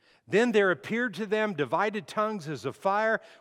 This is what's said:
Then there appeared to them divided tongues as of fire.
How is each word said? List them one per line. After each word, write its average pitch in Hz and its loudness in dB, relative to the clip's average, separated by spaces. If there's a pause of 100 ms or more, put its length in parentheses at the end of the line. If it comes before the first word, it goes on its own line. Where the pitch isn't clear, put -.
(260)
Then 226 2
there 202 6
appeared 226 -2
to 208 -6
them 214 0
divided 165 -2
tongues 214 -4
as 127 -8
of 135 -6
fire. 208 0 (200)